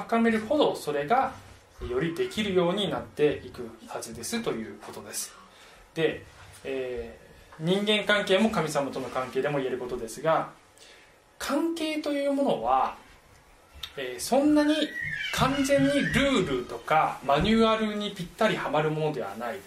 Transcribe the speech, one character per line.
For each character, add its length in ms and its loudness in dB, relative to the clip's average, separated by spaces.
深 160 0
め 120 4
る 100 2
ほ 160 0
ど、 180 4
そ 160 -6
れ 160 -2
が 260 4
よ 100 0
り 160 0
で 120 0
き 160 -4
る 100 -2
よ 160 4
う 40 0
に 160 0
な 100 -2
っ 40 -10
て 420 0
い 40 -14
く 200 -12
は 140 -8
ず 140 -12
で 80 -12
す 180 -4
と 100 -2
い 120 -4
う 220 -14
こ 80 -14
と 80 -14
で 120 -14
す。 200 -8
で、 280 -2
え 540 -6
ー、 40 -8
人 160 2
間 260 0
関 200 2
係 120 4
も 120 4
神 200 -2
様 220 -2
と 80 -6
の 100 -8
関 220 -4
係 100 -2
で 80 0
も 80 -2
言 100 -2
え 20 -2
る 80 -4
こ 100 -8
と 100 -6
で 100 -8
す 140 -12
が、 280 2
関 380 -2
係 220 -4
と 160 -4
い 140 -2
う 60 0
も 100 0
の 200 0
は、 320 2
え 200 -8
ー、 40 -10
そ 220 2
ん 100 6
な 100 6
に 120 4
完 300 2
全 200 4
に 60 4
ル 560 2
ー 140 -2
ル 60 -6
と 120 -10
か 480 2
マ 140 4
ニ 120 2
ュ 180 6
ア 80 4
ル 180 -2
に 160 -4
ぴ 120 -8
っ 40 -10
た 200 0
り 80 2
は 140 -4
ま 120 2
る 100 2
も 160 0
の 60 0
で 80 -4
は 160 -6
な 140 -6
い 40 -6
で 120 -12